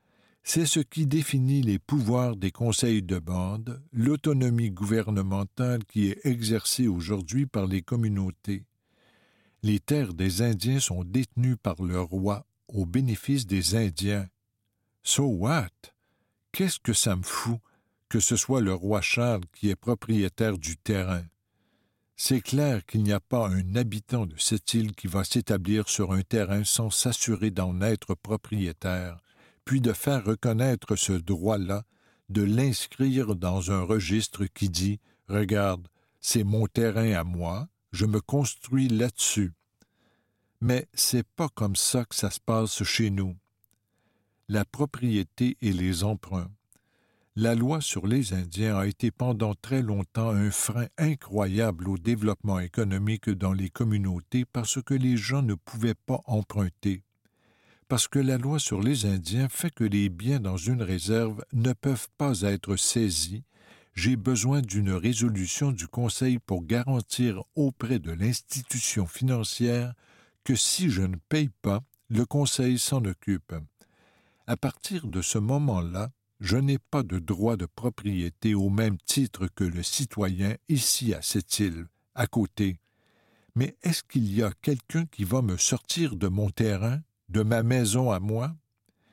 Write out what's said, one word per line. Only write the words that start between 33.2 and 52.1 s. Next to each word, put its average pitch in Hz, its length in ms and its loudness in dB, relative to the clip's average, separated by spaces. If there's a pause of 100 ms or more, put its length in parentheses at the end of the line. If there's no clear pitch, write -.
dans 90 380 -2
un 95 100 0
registre 101 640 0
qui 95 240 -2
dit, « 92 320 -2 (280)
Regarde, 98 600 0 (320)
c'est - 240 0
mon 107 220 2
terrain 113 480 2
à 85 100 0
moi, 87 420 -4 (260)
je 98 120 0
me 107 160 2
construis 135 680 4
là-dessus. » 110 640 2 (1080)
Mais 123 320 2
c'est - 340 2
pas 160 220 -4
comme 98 280 -2
ça - 280 2
que - 100 -10
ça 98 160 0
se - 100 -8
passe 110 440 0
chez 107 260 2
nous. 95 260 -2 (1120)
La 101 180 0
propriété 123 960 -2
et 104 100 2
les 92 320 0
emprunts. 95 460 -4 (840)
La 117 200 2
loi 127 260 0
sur 95 260 -4
les 110 280 0
Indiens 92 420 -2
a 98 100 0
été 107 240 -2
pendant 110 440 -2
très 131 260 -2
longtemps 107 480 -2
un 104 220 2
frein 113 380 -2 (100)
incroyable 104 920 0
au 95 80 0
développement 104 640 0